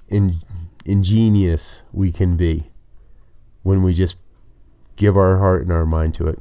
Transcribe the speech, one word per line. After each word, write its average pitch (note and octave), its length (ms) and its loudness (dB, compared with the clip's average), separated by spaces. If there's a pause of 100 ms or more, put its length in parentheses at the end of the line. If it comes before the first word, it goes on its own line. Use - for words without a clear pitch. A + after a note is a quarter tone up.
in-, F#2 320 0 (440)
ingenious G2+ 960 0 (100)
we F#2 200 -2
can F2 240 0
be D#2+ 340 -2 (920)
when F#2+ 200 2
we F#2 120 2
just F2 220 -2 (800)
give G2+ 220 2
our F#2+ 220 4
heart F#2 240 2
and F2+ 100 -4
our E2 120 0
mind D#2+ 300 -2
to E2 140 -4
it. D#2+ 120 -4